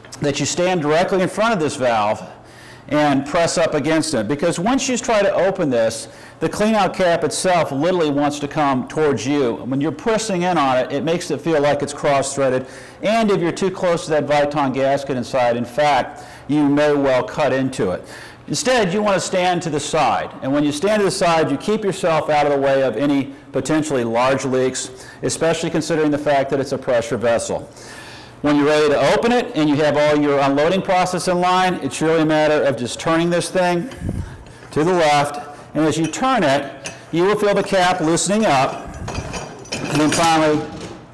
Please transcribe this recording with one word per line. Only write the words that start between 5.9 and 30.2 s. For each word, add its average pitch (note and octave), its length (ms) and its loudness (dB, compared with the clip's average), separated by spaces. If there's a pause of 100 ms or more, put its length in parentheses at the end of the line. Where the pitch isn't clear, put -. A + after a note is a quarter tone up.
the D#3+ 80 0
cleanout G3+ 460 0
cap E3+ 280 2
itself D#3+ 480 0
literally D#3 400 0
wants C#3+ 300 0
to C#3+ 80 -4
come C#3 400 0
towards D3 360 0
you. C3 320 0
When C3+ 240 -4
you're D3+ 120 -2
pressing G3 500 -2
in F3+ 160 0
on C3 200 2
it, B2+ 120 -2
it C#3 140 -4
makes E3 260 -2
it C#3+ 100 -4
feel D#3+ 200 0
like C#3+ 220 2
it's C#3+ 100 -4
cross-threaded. C3+ 760 0 (360)
And A3 280 2
if F#3 100 2
you're E3 120 0
too F#3+ 180 -2
close F3 360 -2
to C#3+ 40 -6
that D3 160 0
Viton C#3+ 480 2
gasket C3+ 420 0
inside, A#2+ 400 0
in A#2+ 80 -4
fact, C#3+ 600 0 (240)
you D3 200 4
may D3 260 4
well C3+ 280 2
cut C3+ 300 -2
into C3 380 -2
it. F2 120 -4 (460)
Instead, A3 440 0
you G#3 100 0
want G#3 120 2
to F3 60 0
stand F3+ 420 0
to E3 80 -6
the D3 80 -2
side. A#2 540 0 (100)
And C3 100 -2
when D3 120 2
you C#3+ 80 2
stand G#3 280 0
to G3+ 40 2
the F#3 80 2
side, E3 360 2
you C#3 100 0
keep G#3+ 260 -2
yourself E3 440 0
out D3 180 2
of D3 60 2
the C#3+ 60 2
way C3+ 240 2
of B2 140 0
any C#3 380 0 (180)
potentially C#3+ 500 0
large A#2+ 420 0
leaks, C3 460 -2 (320)
especially E3 480 -2
considering D#3 400 0
the C#3+ 80 0
fact C#3 320 0
that D3 80 0
it's C3 140 -4
a C3 60 -2
pressure A#2+ 400 -2
vessel. G#2 520 -2 (720)
When D3 140 2
you're C#3+ 120 4
ready D3+ 240 4
to C#3+ 240 2
open A#3 180 0
it A#3+ 240 0
and D3+ 120 2
you D3 80 2
have D3 200 2
all D3+ 200 4
your D3 220 2